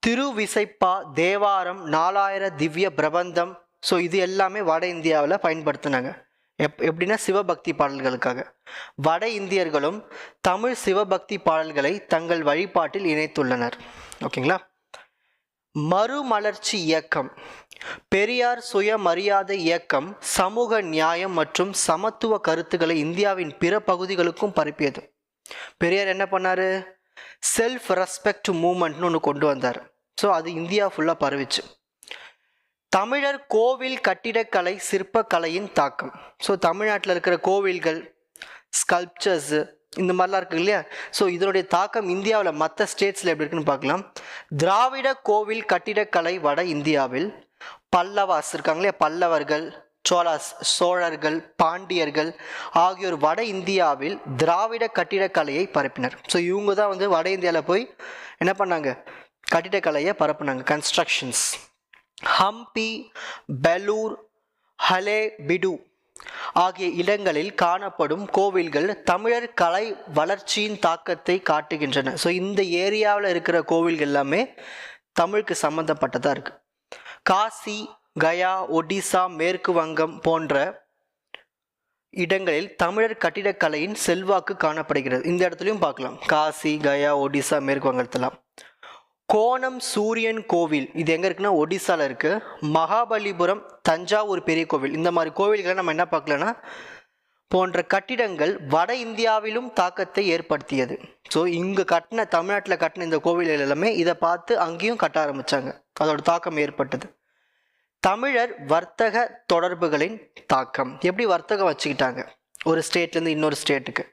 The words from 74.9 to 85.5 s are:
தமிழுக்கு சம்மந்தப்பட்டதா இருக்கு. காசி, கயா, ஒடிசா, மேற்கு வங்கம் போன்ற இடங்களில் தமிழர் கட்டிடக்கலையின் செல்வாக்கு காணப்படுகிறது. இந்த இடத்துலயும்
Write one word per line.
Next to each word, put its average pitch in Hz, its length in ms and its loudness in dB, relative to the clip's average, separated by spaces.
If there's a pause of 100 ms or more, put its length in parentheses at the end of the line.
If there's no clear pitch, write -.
தமிழுக்கு 208 440 0
சம்மந்தப்பட்டதா 151 720 0
இருக்கு. - 180 -10 (800)
காசி, 208 480 0 (460)
கயா, 180 300 2 (220)
ஒடிசா, 185 480 0 (160)
மேற்கு 180 400 0
வங்கம் 160 340 -2 (120)
போன்ற 160 280 2 (1600)
இடங்களில் 180 560 0 (120)
தமிழர் 220 420 0
கட்டிடக்கலையின் 190 800 -2
செல்வாக்கு 180 480 2 (100)
காணப்படுகிறது. 143 680 0
இந்த 180 180 2
இடத்துலயும் 185 360 -2